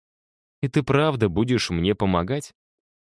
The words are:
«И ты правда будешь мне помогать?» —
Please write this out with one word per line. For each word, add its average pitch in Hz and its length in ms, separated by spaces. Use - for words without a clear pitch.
«И 139 60
ты 143 140
правда 139 460
будешь 110 420
мне 87 240
помогать?» — 98 580